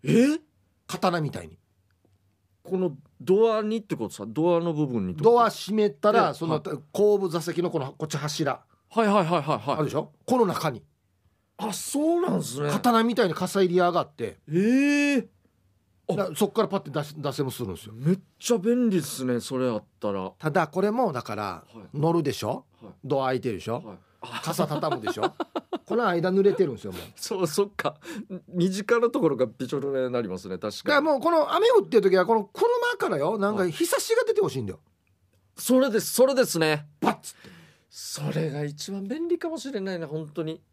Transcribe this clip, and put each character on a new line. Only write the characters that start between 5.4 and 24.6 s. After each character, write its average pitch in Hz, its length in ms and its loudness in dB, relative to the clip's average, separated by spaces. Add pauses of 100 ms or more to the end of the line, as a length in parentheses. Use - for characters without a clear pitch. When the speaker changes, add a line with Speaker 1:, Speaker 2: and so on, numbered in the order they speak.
Speaker 2:
ア 214 60 4
閉 - 240 -8
め 208 160 4
た 208 220 0
ら、 214 160 6
Speaker 1:
え - 20 0
え。 131 40 -6
Speaker 2:
そ 165 120 -6
の、 160 80 0
Speaker 1:
は 147 60 0
い。 - 20 -20 (300)
Speaker 2:
後 208 260 4
部 190 100 0
座 160 140 -2
席 165 200 -2
の 180 80 0
こ 165 80 -2
の、 135 140 -4
こ 156 140 -6
っ - 20 -12
ち 156 80 -6
柱。 143 460 -2 (280)
Speaker 1:
は 226 140 2
い - 20 4
は 202 160 4
い - 0 -
は - 0 -
い - 20 2
は 170 140 2
い 156 40 0 (160)
は 123 160 -2
い。 - 0 -
Speaker 2:
あ 175 60 -2
る 151 40 2
で 127 60 -2
し 101 40 -8
ょ？ 156 180 -4 (120)
こ 247 140 2
の 226 80 6
中 160 240 -2
に。 113 120 -12 (760)
Speaker 1:
あ、 202 140 -4
そ 320 460 0
う 339 40 0
な 254 140 0
ん 165 60 -2
す 147 200 -6
ね。 147 80 -2
Speaker 2:
刀 226 320 2
み 233 140 0
た 233 80 4
い 185 40 2
に 156 60 -2
傘 185 280 -2
入 175 120 2
り 180 60 4
上 175 100 4
が 165 120 0
っ - 80 -8
て。 - 280 -8 (120)
Speaker 1:
え 277 680 2
え。 - 100 -4 (800)
あ。 190 60 -2
Speaker 2:
だ-、 185 220 -2
そ 208 100 2
っ - 60 -6
か 226 100 0
ら 202 60 0
パ 196 80 -4
ッ 190 40 -2
て 151 100 -14
出 147 120 -4
し-、 - 160 -12
出 143 140 -4
せ 147 100 -4
も 131 80 -2
す 127 120 -10
る 104 80 -6
ん 90 40 -8
で 80 60 -14
す - 80 -18
よ。 110 80 -18
Speaker 1:
め 143 160 0
っ 196 60 0 (200)
ち - 160 0
ゃ 226 40 0
便 233 300 2
利 190 100 2
っ - 40 2
す 135 220 -8
ね、 123 160 0
そ 131 180 -6
れ 127 100 0
あ 113 80 -2
っ 101 80 -8 (140)
た 104 140 -4
ら。 95 260 -6
Speaker 2:
た 151 120 -4
だ 156 180 0
こ 175 140 -4
れ 208 80 0
も 233 220 0
だ 120 100 -6
か 110 120 -8
ら、 104 80 -6
Speaker 1:
は 90 220 -8 (280)
い。 143 60 -8
Speaker 2:
乗 160 140 2
る 165 100 2
で 135 100 -2
し - 120 -8
ょ？ 120 200 -4 (160)
Speaker 1:
は 107 100 -18
い。 - 20 -20 (120)
Speaker 2:
ド 135 200 -2
ア 131 40 0
開 127 100 0
い - 20 -4
て 127 100 -4
る 98 60 -6
で 85 40 -10
し - 80 -12
ょ？ 117 160 -6
Speaker 1:
は 104 100 -16
い。 85 40 -20 (220)
あ。 - 220 -12
Speaker 2:
傘 160 240 -2